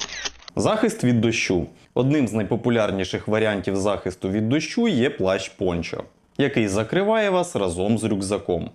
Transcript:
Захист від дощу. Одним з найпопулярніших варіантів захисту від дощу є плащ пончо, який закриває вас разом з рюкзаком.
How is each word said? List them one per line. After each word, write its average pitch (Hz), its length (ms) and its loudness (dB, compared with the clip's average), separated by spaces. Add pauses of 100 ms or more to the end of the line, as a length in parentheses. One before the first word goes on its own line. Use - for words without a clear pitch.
(560)
Захист 208 480 0
від 120 160 4
дощу. 98 460 0 (280)
Одним 135 340 2
з 95 40 -6
найпопулярніших 104 960 0
варіантів 104 480 0
захисту 95 540 -2
від 110 180 0
дощу 156 400 0
є 139 220 2
плащ 95 380 0
пончо, 87 560 -4 (340)
який 127 300 2
закриває 202 600 0
вас 175 260 0
разом 98 420 0
з 107 60 -2
рюкзаком. 95 720 -2